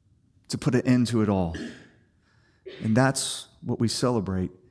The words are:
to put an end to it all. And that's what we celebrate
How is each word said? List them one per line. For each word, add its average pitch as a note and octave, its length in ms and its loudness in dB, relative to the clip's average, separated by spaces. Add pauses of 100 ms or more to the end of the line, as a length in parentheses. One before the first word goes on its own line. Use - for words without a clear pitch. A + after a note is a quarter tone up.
(480)
to - 100 -6
put B2+ 180 0
an B2 120 2
end B2 200 4
to A#2 140 2
it G#2 60 2
all. F2+ 300 0 (1200)
And A2 140 2
that's - 520 0 (140)
what A#2+ 160 -6
we A#2 120 0
celebrate F#2+ 600 -2 (200)